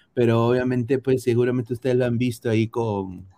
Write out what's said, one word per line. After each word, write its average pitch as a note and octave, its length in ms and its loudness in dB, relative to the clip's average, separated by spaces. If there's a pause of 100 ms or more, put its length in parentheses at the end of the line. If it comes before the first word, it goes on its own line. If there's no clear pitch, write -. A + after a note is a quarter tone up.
(140)
pero A#2 320 2
obviamente, B2+ 520 0
pues, C3 240 0
seguramente B2 500 0
ustedes B2 240 -2
lo B2+ 80 2
han A#2+ 140 0
visto A#2+ 320 -2
ahí A2 180 2
con, G2 580 -4 (120)